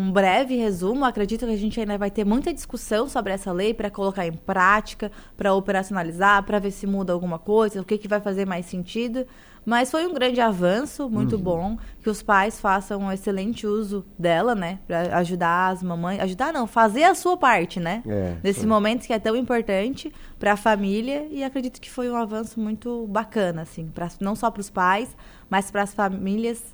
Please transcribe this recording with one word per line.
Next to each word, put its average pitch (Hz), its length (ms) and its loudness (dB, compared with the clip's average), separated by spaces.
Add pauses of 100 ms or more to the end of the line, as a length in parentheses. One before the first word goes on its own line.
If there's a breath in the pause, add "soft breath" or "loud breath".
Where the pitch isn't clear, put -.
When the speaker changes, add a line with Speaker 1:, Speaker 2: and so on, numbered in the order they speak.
Speaker 1:
um 190 120 0
breve 202 440 4
resumo. 214 480 0
Acredito 226 420 0
que 226 60 0
a 214 40 0
gente 208 240 -2
ainda 208 180 -2
vai 202 120 -2
ter 208 140 -2
muita 254 280 2
discussão - 560 -2
sobre 208 240 -2
essa 190 200 -4
lei 196 200 0
pra 208 180 -4
colocar 196 360 -2
em 165 60 -4
prática, 190 800 2 (260 soft breath)
pra 196 180 2
operacionalizar, 196 920 2
pra 208 140 0
ver 202 140 -2
se - 140 -8
muda 196 260 0
alguma 175 260 -2
coisa, 208 420 2
o 180 40 -6
que 214 140 -2
que 202 100 -10
vai 208 120 2
fazer 196 240 -2
mais 180 220 -4
sentido. 233 580 -4 (400 soft breath)
Mas 240 260 2
foi 320 160 0
um 359 80 -2
grande 247 260 2
avanço, 220 680 2
muito 220 260 0
Speaker 2:
Uhum. 190 60 -2
Speaker 1:
bom, 180 360 -2 (240 soft breath)
que - 60 -2
os 208 140 -2
pais 208 360 2
façam 196 440 0
um 196 100 -2
excelente 196 540 -4
uso 208 360 -2 (160)
dela, 175 360 4
né, 185 320 -4
pra 175 320 0
ajudar 175 540 2
as 180 100 -6
mamães, 180 380 -4
ajudar 190 340 -2
não, 247 120 -2
fazer 226 380 4
a 370 100 8
sua 359 220 2
parte, 214 420 2
né, 175 280 -4
Speaker 2:
É, 95 360 -2
Speaker 1:
nesse 196 180 0
Speaker 2:
foi. 214 80 0
Speaker 1:
momento 214 380 2
que 254 60 -2
é 220 60 2
tão 220 180 0
importante 233 760 -2 (280 soft breath)
pra 208 180 2
família, 220 760 0
e 277 140 -6
acredito 262 380 -6
que - 80 -18
foi 247 200 -4
um 240 60 -2
avanço 226 420 -4
muito 226 500 -4
bacana, 196 520 -2
assim, 160 280 -10
pra, 170 200 -8 (120)
não 196 140 -2
só 226 160 0
pros 202 200 -10
pais, 196 440 0 (360 soft breath)
mas 196 200 0
pras 202 220 -2
famílias 202 720 -2 (120)